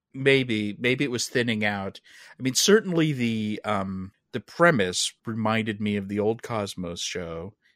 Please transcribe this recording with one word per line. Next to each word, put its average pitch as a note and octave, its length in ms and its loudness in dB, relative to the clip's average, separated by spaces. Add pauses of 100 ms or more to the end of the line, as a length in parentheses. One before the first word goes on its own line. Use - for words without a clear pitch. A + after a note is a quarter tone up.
(140)
Maybe, B2+ 640 2
maybe B2+ 240 2
it B2 80 -2
was A#2+ 160 -4
thinning A#2 380 0
out. G2 340 -4 (400)
I - 20 -14
mean, B2+ 140 -2
certainly E3+ 560 4
the, A2+ 540 0
um, G2 460 -4 (200)
the A#2+ 80 -6
premise A2+ 720 2 (120)
reminded A2 560 -2
me G#2 160 0
of G2 100 -4
the G#2 120 -2
old A2 220 0
Cosmos F#2 600 -6
show E2+ 540 -8 (200)